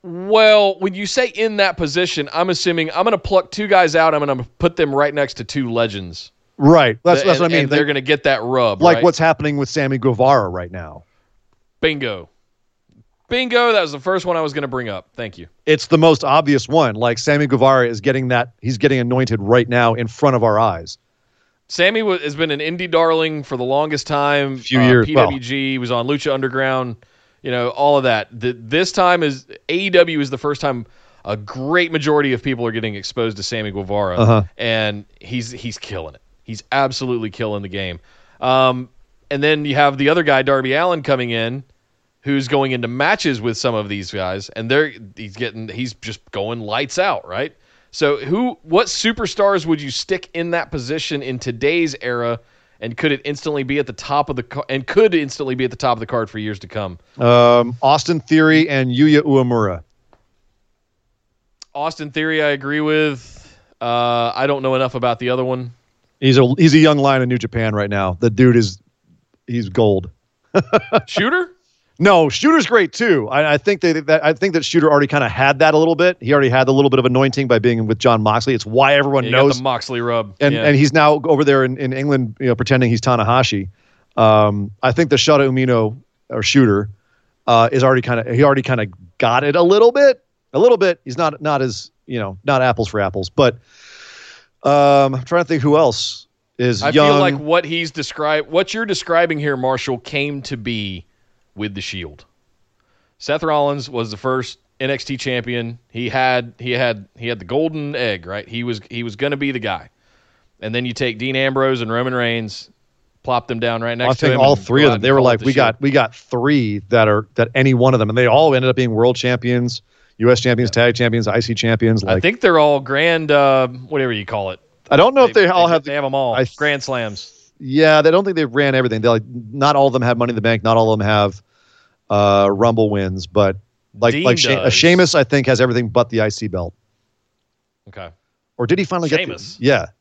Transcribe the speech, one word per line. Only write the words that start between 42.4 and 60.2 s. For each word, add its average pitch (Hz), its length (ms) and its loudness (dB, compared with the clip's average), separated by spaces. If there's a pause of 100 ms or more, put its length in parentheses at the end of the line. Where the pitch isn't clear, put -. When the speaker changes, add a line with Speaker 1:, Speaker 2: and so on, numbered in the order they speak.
Speaker 1:
going 139 240 0
into 120 160 -6
matches 139 540 -2
with 113 160 -4
some 120 180 -4
of 104 140 -4
these 101 200 -8
guys, 95 400 -6
and 113 220 -8
they're, 143 220 0 (240)
he's 101 180 -16
getting, 113 320 -10
he's 120 280 -10
just - 260 -14 (100)
going 110 300 -8
lights 117 360 -6
out, - 300 -2
right? 117 260 -8 (380)
So 147 260 -2
who, 185 460 -4
what 180 240 0
superstars 202 800 -2
would 156 160 -2
you 139 100 -10
stick - 420 -8
in 170 180 -6
that 170 200 -6
position 147 500 -8
in 127 180 -8
today's 139 640 -2
era, 120 380 -4 (400)
and 113 160 -10
could 156 160 -2
it 139 140 -4
instantly 143 380 -6
be 139 160 -4
at 131 80 -4
the 123 60 -14
top 143 360 -4
of 135 80 -6
the 120 60 -8
ca-, - 260 -10
and 135 180 -6
could 208 280 2
instantly 135 400 -4
be 127 100 -4
at 120 60 -4
the - 60 -16
top 123 200 -2
of - 20 -14
the 110 60 -8
card 113 240 -4
for - 100 -14
years 107 200 -8
to 95 80 -20
come? 95 300 -10 (200)
Speaker 2:
Um, 120 640 4
Austin 151 400 0
Theory 156 480 2
and 131 220 -2
Yuya 147 300 4
Uemura. 120 640 0 (1900)